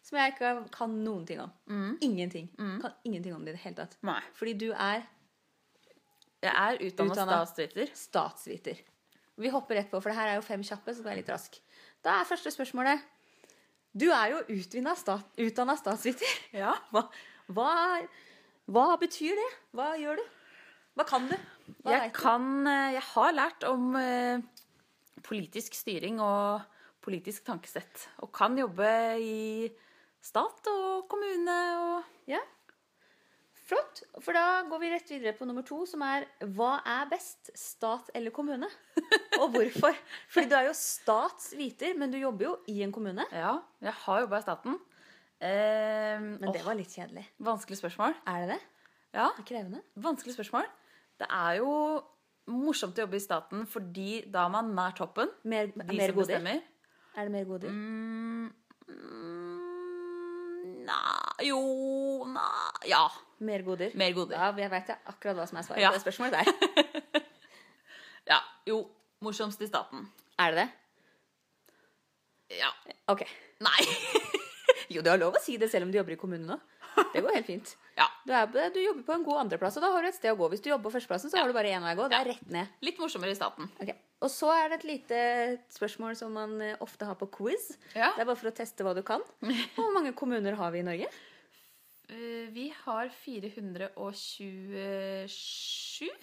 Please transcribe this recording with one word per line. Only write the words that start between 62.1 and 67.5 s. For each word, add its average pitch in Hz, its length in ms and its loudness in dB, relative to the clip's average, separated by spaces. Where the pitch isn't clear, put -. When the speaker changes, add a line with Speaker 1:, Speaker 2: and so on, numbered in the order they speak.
Speaker 2:
nei, - 640 -4
ja. 160 140 8
Speaker 1:
Mer 202 220 -2
goder? 185 300 -2
Speaker 2:
Mer 180 200 4
goder. 175 240 -2
Speaker 1:
Ja, 196 160 4
jeg 202 160 -2
vet 196 200 -2
akkurat 196 260 -4
hva 175 140 -4
som 165 100 -8
er 170 80 -6
svaret 214 160 2
Speaker 2:
Ja. 190 80 10
Speaker 1:
på 190 80 0
det 196 60 -6
spørsmålet 247 280 -2
der. - 920 4
Speaker 2:
<laughs> - 80 -20